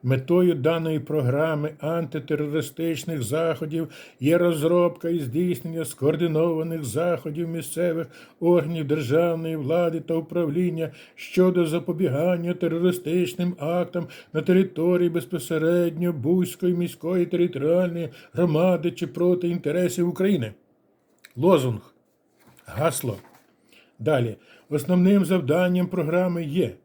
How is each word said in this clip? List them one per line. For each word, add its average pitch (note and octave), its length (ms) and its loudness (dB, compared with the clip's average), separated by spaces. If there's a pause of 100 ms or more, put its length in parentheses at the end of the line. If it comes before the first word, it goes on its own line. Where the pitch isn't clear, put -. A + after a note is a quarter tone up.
Метою E3 520 2
даної D#3+ 460 0
програми D3+ 760 -2
антитерористичних D#3 1400 -4
заходів D#3 640 -2 (320)
є D#3 180 4
розробка E3+ 720 2
і E3+ 100 0
здійснення E3 680 -2
скоординованих D#3+ 1000 0
заходів D#3+ 640 -4
місцевих E3 580 -4 (340)
органів E3 460 2
державної D#3+ 680 0
влади D#3+ 440 0
та E3 140 -4
управління D#3+ 760 -2 (240)
щодо F3+ 520 2
запобігання E3+ 880 0
терористичним F3 1040 0
актам E3+ 480 -2 (260)
на D#3 100 0
території F3+ 680 4
безпосередньо E3+ 1040 0
Буської F3+ 640 0
міської F3 520 -2
територіальної E3+ 840 0 (240)
громади E3+ 580 2
чи E3+ 160 -6
проти F3 420 0
інтересів F3 600 0
України. F3 440 0 (840)
ЛОЗУНГ. C3 580 2 (720)
ГАСЛО. C#3+ 500 -4 (840)
Далі. A#2+ 380 0 (340)
Основним F3+ 540 4
завданням F3+ 600 2
програми F3 580 -2
є C#3+ 300 -2 (100)